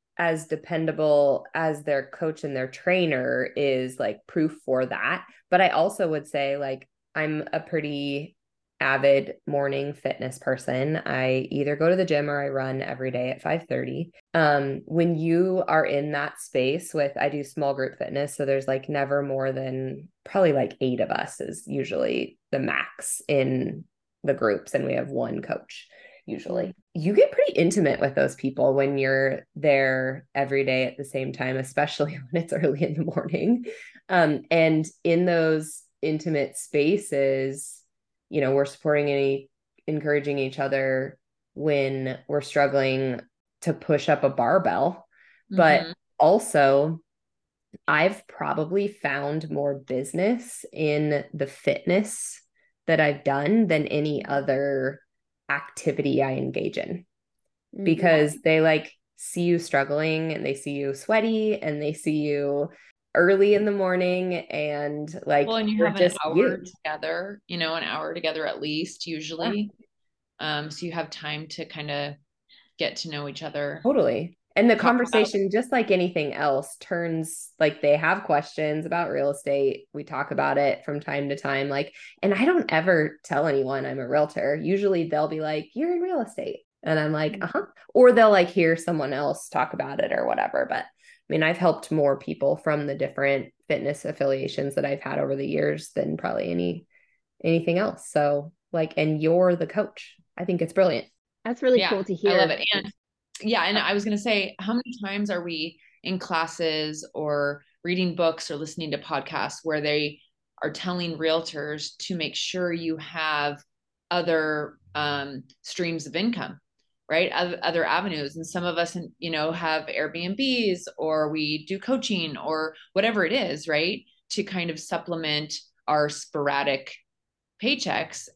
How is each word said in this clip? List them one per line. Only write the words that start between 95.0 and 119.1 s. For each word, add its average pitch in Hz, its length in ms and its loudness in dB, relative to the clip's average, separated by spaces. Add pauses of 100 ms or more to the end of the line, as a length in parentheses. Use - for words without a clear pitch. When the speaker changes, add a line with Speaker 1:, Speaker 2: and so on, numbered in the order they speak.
Speaker 1:
had 143 180 -2
over 139 160 0
the 139 100 -4
years 151 480 -2
than 156 220 -2
probably - 340 -2
any, 87 360 -2 (580)
anything 165 340 2
else. - 320 -4
So, 147 420 0 (200)
like, 160 240 -2
and 156 260 0
you're 175 320 6
the 170 140 -2
coach. - 480 -6 (200)
I 165 80 -8
think 175 160 0
it's 165 120 -2
brilliant. 180 340 2 (380)
Speaker 2:
That's 240 180 -6
really 254 160 6
Speaker 3:
Yeah, 185 120 2
Speaker 2:
cool 196 140 2
to 196 80 -4 (140)
Speaker 3:
I 190 100 6
love 180 140 6
Speaker 2:
hear. - 80 -2
Speaker 3:
it. - 160 -6
And, - 180 -4 (500)
yeah, 208 220 2
and 208 140 2
I 175 160 2
was 202 100 0
gonna 208 140 0
say, 208 400 -2
how 196 160 -4
many 240 180 -2 (100)
times 202 280 -4
are 175 120 -2
we 165 360 -8 (240)
in 185 160 -4
classes 156 960 -2
or 143 480 -2 (220)
reading 180 300 0
books 165 360 0
or 151 60 -6
listening 156 340 -8
to 143 80 -4
podcasts 147 640 -6
where 156 160 -2
they 147 400 -2 (420)
are 156 80 -4
telling 175 480 -6
realtors 156 840 -4
to 180 160 -6
make 160 180 -4
sure 180 380 -4
you 165 260 -4
have 151 640 -4 (480)
other, 156 680 0 (160)
um, 143 500 -4 (180)
streams 165 440 -6
of 139 100 -10
income, 190 440 -2 (480)
right? 165 260 2
Oth-, 175 280 -2
other 165 240 0
avenues. 156 500 -2
And 165 100 -10
some 175 180 -6
of 170 120 -2
us, 170 180 -2 (240)